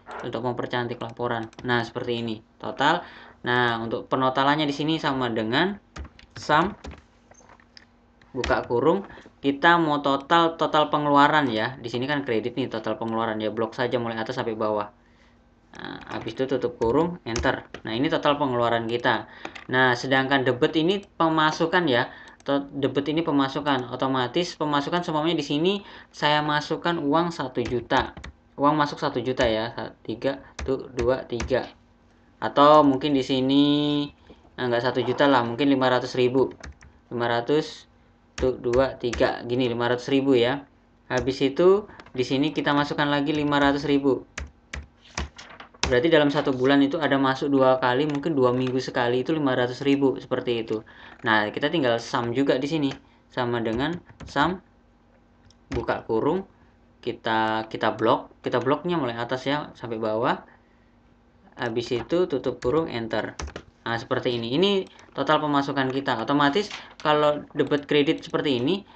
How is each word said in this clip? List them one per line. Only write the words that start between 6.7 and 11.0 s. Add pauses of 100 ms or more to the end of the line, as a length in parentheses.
buka
kurung, (400)
kita
mau
total,
total
pengeluaran